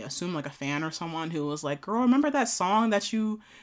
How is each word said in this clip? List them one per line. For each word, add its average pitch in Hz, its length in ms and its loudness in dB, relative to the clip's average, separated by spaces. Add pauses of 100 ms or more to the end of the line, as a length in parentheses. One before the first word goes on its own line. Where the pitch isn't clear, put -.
assume, 175 280 -6
like, 143 120 -4
a 143 40 -8
fan 143 340 -4
or 160 80 -4
someone 160 400 -6
who 151 140 -2
was 151 180 -4
like, 143 180 -4
"Girl, 226 200 0
remember 262 300 4
that 180 180 2
song 214 400 2
that 208 240 2
you, 214 260 -2 (240)